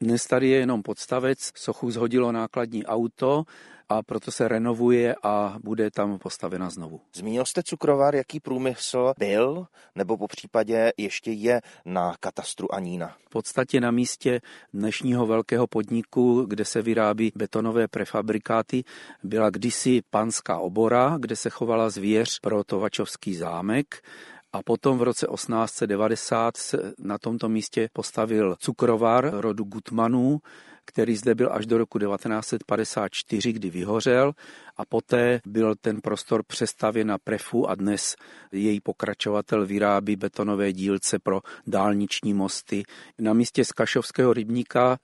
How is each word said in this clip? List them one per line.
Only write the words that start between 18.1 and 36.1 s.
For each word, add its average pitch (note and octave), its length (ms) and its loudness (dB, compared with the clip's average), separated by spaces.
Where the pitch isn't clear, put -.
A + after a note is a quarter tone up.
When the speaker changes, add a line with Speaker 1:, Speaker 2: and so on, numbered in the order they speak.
Speaker 1:
byla G#2+ 280 2
kdysi A#2+ 600 2
panská G#2+ 480 0
obora, A2+ 640 2
kde A#2 160 -4
se A2 140 -4
chovala A2+ 400 0
zvěř G#2 500 0
pro G#2 240 0
Tovačovský G2+ 680 -4
zámek. F2 680 -4
A G2 100 -6
potom B2+ 360 2
v A#2+ 40 2
roce A#2+ 240 0
osmnáct A2+ 480 -2
set - 120 -2
devadesát A2 720 0
se - 420 -6
na G2+ 200 -6
tomto A#2 300 -4
místě A2 440 -2
postavil G#2+ 640 0
cukrovar A#2+ 760 2
rodu G#2 300 -2
Gutmanů, A2+ 760 0
který A2+ 320 0
zde A2+ 180 2
byl B2 180 2
až G#2+ 140 -4
do A2+ 120 4
roku A2+ 200 -2
devatenáct G#2 480 -2
set - 180 -6
padesát G#2 480 -2
čtyři, A2+ 400 -2
kdy G2+ 180 -4
vyhořel, A2 600 2
a A2 80 -8
poté A#2+ 640 2
byl A2 340 2
ten G#2+ 200 -2
prostor G#2+ 460 -2